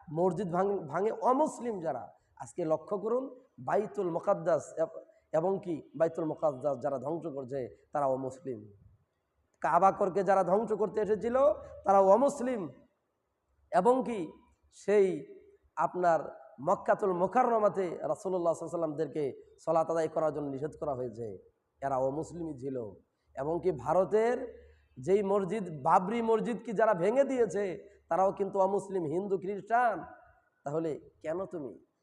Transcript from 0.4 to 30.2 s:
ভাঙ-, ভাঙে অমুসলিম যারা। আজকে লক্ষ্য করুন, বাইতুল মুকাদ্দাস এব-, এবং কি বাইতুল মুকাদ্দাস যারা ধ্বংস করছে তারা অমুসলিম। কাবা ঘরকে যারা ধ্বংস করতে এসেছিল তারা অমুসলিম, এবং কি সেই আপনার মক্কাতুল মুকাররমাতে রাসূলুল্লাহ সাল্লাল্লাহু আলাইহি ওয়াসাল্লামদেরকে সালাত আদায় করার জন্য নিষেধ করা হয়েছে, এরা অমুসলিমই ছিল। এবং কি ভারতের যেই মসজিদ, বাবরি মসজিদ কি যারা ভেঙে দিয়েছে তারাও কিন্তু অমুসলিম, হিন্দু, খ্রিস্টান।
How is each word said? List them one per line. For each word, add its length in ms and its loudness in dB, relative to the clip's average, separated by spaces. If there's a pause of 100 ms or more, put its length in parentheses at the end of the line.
ভাঙ-, 260 0
ভাঙে 320 -2
অমুসলিম 720 0
যারা। 280 -6 (280)
আজকে 280 -8
লক্ষ্য 340 -2
করুন, 320 -4 (280)
বাইতুল 520 -2
মুকাদ্দাস 640 0
এব-, 240 -4 (320)
এবং 300 2
কি 340 -8
বাইতুল 280 0
মুকাদ্দাস 540 -2
যারা 200 -2
ধ্বংস 280 -6
করছে 640 -8
তারা 140 0
অমুসলিম। 640 -4 (880)
কাবা 320 6
ঘরকে 320 0
যারা 200 4
ধ্বংস 280 2
করতে 280 0
এসেছিল 520 2 (320)
তারা 160 6
অমুসলিম, 680 4 (1040)
এবং 340 4
কি 260 -4 (400)
সেই 540 2 (500)
আপনার 440 2 (420)
মক্কাতুল 500 2
মুকাররমাতে 720 2
রাসূলুল্লাহ 320 -4
সাল্লাল্লাহু 300 -4
আলাইহি 200 0
ওয়াসাল্লামদেরকে 1000 -4
সালাত 260 2
আদায় 180 0
করার 260 -2
জন্য 140 -6
নিষেধ 220 -6 (100)
করা 140 -4
হয়েছে, 440 -8 (440)
এরা 140 -2
অমুসলিমই 640 -4
ছিল। 320 -6 (440)
এবং 280 -4
কি 100 0
ভারতের 920 0 (320)
যেই 240 2
মসজিদ, 600 -2
বাবরি 400 4
মসজিদ 420 0
কি 80 -8
যারা 220 4
ভেঙে 300 4
দিয়েছে 540 0 (300)
তারাও 240 2
কিন্তু 260 -2
অমুসলিম, 460 0
হিন্দু, 340 -2
খ্রিস্টান। 640 0 (600)